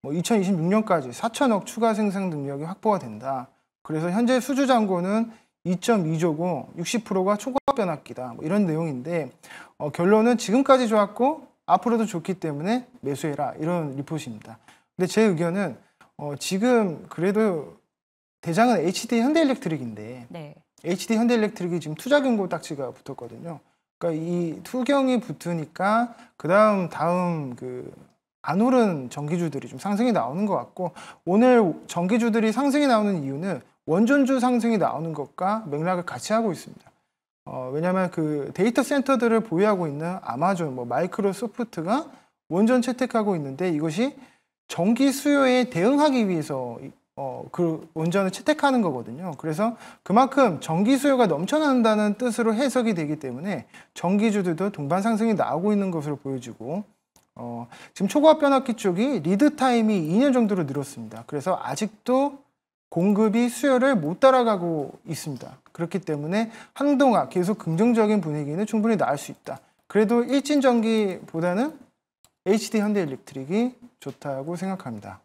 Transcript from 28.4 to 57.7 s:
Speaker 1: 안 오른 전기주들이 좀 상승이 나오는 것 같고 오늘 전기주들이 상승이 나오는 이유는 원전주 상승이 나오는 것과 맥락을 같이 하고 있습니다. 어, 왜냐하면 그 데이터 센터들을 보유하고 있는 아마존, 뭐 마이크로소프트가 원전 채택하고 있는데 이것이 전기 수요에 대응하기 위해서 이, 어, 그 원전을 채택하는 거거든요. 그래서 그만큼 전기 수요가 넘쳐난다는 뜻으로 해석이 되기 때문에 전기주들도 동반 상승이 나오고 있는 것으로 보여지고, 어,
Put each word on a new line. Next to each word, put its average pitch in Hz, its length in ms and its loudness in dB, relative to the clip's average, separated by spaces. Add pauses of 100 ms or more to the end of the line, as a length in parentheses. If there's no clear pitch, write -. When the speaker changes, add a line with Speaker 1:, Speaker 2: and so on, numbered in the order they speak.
Speaker 1:
안 170 160 0
오른 214 480 2
전기주들이 147 600 -4
좀 131 100 -14
상승이 208 320 0
나오는 160 360 0
것 190 100 0
같고 156 340 -6 (340)
오늘 220 480 6 (140)
전기주들이 220 640 0
상승이 277 380 2
나오는 208 340 2
이유는 143 400 -6 (240)
원전주 247 540 4
상승이 233 380 2
나오는 151 340 -2
것과 185 560 -4
맥락을 170 360 -2
같이 - 280 -6
하고 226 180 0
있습니다. - 400 -12 (560)
어, 131 260 -10
왜냐하면 180 380 0
그 151 440 -2
데이터 233 280 2
센터들을 254 600 2
보유하고 190 420 0
있는 156 360 -6
아마존, 156 520 -2
뭐 127 100 -8
마이크로소프트가 190 1300 -4 (380)
원전 226 340 4
채택하고 233 540 -2
있는데 147 320 -4
이것이 165 480 -2 (500)
전기 240 460 2
수요에 262 580 2
대응하기 254 580 2
위해서 135 540 -4
이, 135 80 -14 (240)
어, 127 380 -8
그 165 420 -2
원전을 180 380 0
채택하는 285 500 2
거거든요. 139 560 -4
그래서 202 380 -2 (260)
그만큼 247 580 4
전기 208 360 2
수요가 262 300 4
넘쳐난다는 214 880 2
뜻으로 226 400 0
해석이 233 400 0
되기 151 260 -4
때문에 135 460 -8 (280)
전기주들도 196 760 0
동반 165 320 -2
상승이 226 320 2
나오고 151 380 0
있는 196 180 0
것으로 151 260 -4
보여지고, 131 680 -8 (500)
어, 120 320 -12 (280)